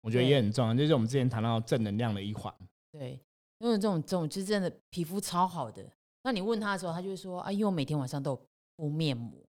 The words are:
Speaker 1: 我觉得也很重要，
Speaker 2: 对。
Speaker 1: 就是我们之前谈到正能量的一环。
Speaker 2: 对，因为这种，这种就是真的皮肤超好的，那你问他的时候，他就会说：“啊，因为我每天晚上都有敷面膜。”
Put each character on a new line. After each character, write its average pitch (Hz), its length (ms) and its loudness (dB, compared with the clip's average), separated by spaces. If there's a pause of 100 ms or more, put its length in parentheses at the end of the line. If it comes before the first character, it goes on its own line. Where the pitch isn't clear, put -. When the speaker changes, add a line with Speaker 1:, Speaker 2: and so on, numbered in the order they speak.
Speaker 1:
我 110 80 -2
觉 123 80 4
得 123 60 6
也 135 120 6
很 107 160 4
重 123 160 2
要， 113 40 2
Speaker 2:
对。 135 120 4
Speaker 1:
就 - 20 2
是 156 80 6
我 131 60 6
们 113 80 2
之 135 80 0
前 127 120 4
谈 110 140 0
到 117 180 2
正 117 220 0
能 104 160 0
量 113 160 0
的 98 80 -4
一 104 100 -4
环。 107 200 -8 (400)
Speaker 2:
对， 135 260 -12 (400)
因 233 100 -2
为 226 80 4
这 196 40 2
种， 190 220 2
这 - 80 -8
种 170 180 0
就 190 120 -6
是 190 40 -4
真 202 180 0
的 170 100 0 (180)
皮 175 120 -4
肤 185 180 -4
超 180 280 0
好 156 200 -6
的， 98 160 -14 (380)
那 262 80 -2
你 202 100 0
问 214 200 0
他 294 140 -2
的 190 40 -2
时 180 80 -6
候， 165 60 -2
他 175 100 -6
就 196 60 -6
会 190 80 -6
说 180 260 -8
：“啊， - 80 -6
因 202 80 0
为 214 60 2
我 202 80 4
每 160 120 0
天 151 140 0
晚 131 80 -2
上 139 160 -4
都 143 100 -2
有 - 140 -8 (300)
敷 151 120 -4
面 151 280 0
膜。” 117 160 -8 (180)